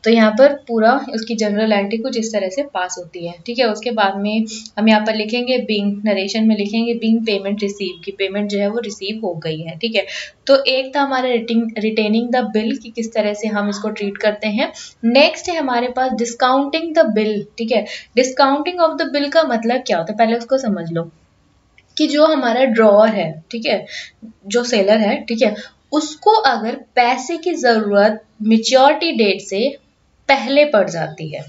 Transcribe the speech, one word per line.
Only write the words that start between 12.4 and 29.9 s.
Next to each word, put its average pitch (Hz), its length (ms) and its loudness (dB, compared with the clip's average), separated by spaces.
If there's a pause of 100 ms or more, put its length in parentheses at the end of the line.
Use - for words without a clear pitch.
bill, 226 220 0
कि - 180 -16
किस 220 180 -6
तरह 208 200 0
से 214 160 -6
हम 208 200 -2
इसको 208 200 -6
treat 202 280 -6
करते 214 320 -2
हैं। 269 220 -2 (400)
नेक्स्ट 294 360 2
है 339 100 -2
हमारे 247 380 -2
पास 262 160 0 (100)
discounting 277 720 0
the 320 180 4
bill, 214 240 0 (220)
ठीक 233 140 -4
है। 208 120 0 (340)
discounting 294 640 2
of 311 160 0
the 311 140 -2
bill 285 200 -2
का 320 160 4
मतलब 240 380 -2
क्या 185 120 0
होता 165 140 -4
है, 214 60 -8
पहले 233 200 2
उसको 262 220 -2
समझ 180 320 -4
लो 165 180 -4 (840)
कि 311 100 0
जो 294 200 4
हमारा 254 400 2
ड्रॉअर 220 420 6
है, 185 220 -2 (200)
ठीक 226 160 -8
है, - 180 -2 (640)
जो 240 180 -2
seller 220 360 2
है, 214 140 2 (100)
ठीक 233 180 -2
है, 208 120 2 (380)
उसको 302 380 0 (100)
अगर 233 340 0 (200)
पैसे 254 420 0
की 339 180 -4
ज़रूरत 220 680 2 (240)
maturity 262 680 4
date 208 260 2
से 196 200 -6 (680)